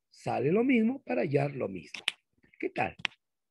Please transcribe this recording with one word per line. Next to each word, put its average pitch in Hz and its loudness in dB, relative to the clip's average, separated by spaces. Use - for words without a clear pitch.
sale 117 -2
lo 214 4
mismo 254 2
para - -4
hallar 143 0
lo 117 -4
mismo. - -12
¿Qué - -4
tal? - -4